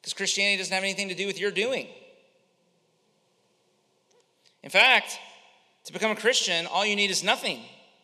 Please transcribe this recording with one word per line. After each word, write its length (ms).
'cause 120
Christianity 440
doesn't 160
have 100
anything 240
to 80
do 100
with 140
your 120
doing. 360
In 80
fact, 480
to 80
become 180
a 60
Christian, 500
all 180
you 120
need 140
is 120
nothing. 400